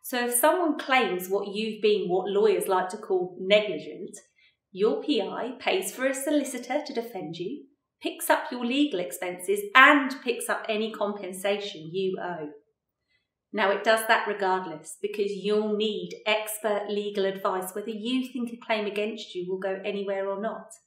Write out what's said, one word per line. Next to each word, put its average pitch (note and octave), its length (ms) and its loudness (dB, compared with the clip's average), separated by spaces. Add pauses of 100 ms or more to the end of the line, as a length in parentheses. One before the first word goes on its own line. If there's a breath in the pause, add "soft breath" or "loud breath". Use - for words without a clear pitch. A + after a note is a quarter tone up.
So A#3+ 260 -4
if A#3+ 80 -2
someone E4 440 4
claims F#3 480 2
what G3 260 -2
you've A3 280 -4
been, G#3 260 4
what F#3+ 220 2
lawyers G3 400 4
like F#3 220 2
to G#3+ 60 -10
call F3+ 400 -2
negligent, F#3+ 760 2 (600 soft breath)
your G#3 300 2
P B3+ 180 2
I F#3+ 400 -4
pays F#4 320 0
for B3+ 140 -4
a C4+ 80 2
solicitor C4+ 720 0
to A#3+ 80 -10
defend E3+ 440 -6
you, F#3+ 280 -8 (380)
picks - 260 -6
up D#4 220 2
your B3 120 -6
legal C4 360 0
expenses, F3+ 600 -2 (120)
and C#4 400 8 (100)
picks - 240 -2
up G#3 220 -2
any A3 220 0
compensation G3+ 1000 -4
you F#3+ 300 -2
owe. D#3 280 -6 (1000)
Now, G3+ 200 2
it G3+ 120 0
does A3+ 240 6
that A3 200 2
regardless, F#3 760 -2
because G3+ 300 -2
you'll G#3 440 0
need G3+ 520 -2
expert G#3+ 600 -2
legal G3+ 380 -2
advice F#3+ 480 -2
whether G#3 160 -8
you A#3+ 420 -4
think A#3 220 -6
a - 100 -18
claim G#3+ 220 -2
against G#3 480 -6
you F3+ 160 -6
will F#3+ 80 -4
go F#3+ 260 -4
anywhere G3 460 -4
or G3 100 -4
not. G#3 280 -8 (200)